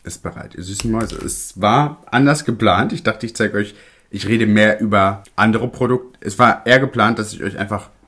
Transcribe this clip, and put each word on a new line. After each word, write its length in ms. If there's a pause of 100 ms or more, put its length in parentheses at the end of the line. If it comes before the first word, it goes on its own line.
ist 180
bereit, 320
ihr 80
süßen 280
Mäuse. 260
Es 440
war 460
anders 380
geplant. 480
Ich 100
dachte, 240
ich 100
zeige 220
euch, 160 (360)
ich 160
rede 200
mehr 340
über 420 (120)
andere 340
Produkte. 520
Es 180
war 260
eher 140
geplant, 400
dass 140
ich 100
euch 160
einfach 320 (180)